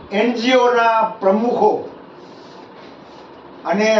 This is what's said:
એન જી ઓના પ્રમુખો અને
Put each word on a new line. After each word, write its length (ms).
એન 220
જી 240
ઓના 380
પ્રમુખો 500
અને 240